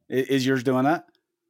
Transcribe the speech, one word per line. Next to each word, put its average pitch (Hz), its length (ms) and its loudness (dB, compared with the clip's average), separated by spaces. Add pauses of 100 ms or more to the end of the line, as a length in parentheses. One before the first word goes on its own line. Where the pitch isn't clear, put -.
(100)
I-, - 40 -8 (160)
is 131 160 0
yours 131 180 0
doing 127 200 0
that? 160 220 0 (440)